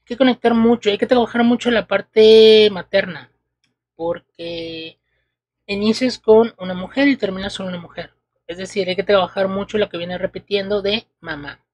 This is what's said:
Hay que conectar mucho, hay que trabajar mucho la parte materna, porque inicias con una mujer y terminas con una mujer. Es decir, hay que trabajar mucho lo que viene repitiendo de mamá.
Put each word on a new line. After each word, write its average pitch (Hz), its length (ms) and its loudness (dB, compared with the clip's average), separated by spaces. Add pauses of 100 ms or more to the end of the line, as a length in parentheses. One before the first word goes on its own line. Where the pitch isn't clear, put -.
Hay - 40 -20
que 240 120 -10
conectar 240 380 2
mucho, 233 360 2
hay 202 80 -2
que 247 80 -2
trabajar 240 380 0
mucho 240 260 0
la 220 160 0
parte 220 840 6
materna, 180 580 -6 (640)
porque 165 1040 -10 (680)
inicias 220 520 -2
con 220 400 4
una 185 160 -8
mujer 220 340 -2
y 269 80 2
terminas 190 400 -8
con 190 120 -10
una 180 100 -10
mujer. 170 380 -16 (300)
Es 170 120 -12
decir, 190 300 -6
hay 185 80 -4
que 196 60 -6
trabajar 196 460 0
mucho 196 280 -6
lo 208 120 -2
que - 100 -10
viene 180 200 -8
repitiendo 196 600 -6
de 202 260 -4 (140)
mamá. 147 400 -14 (140)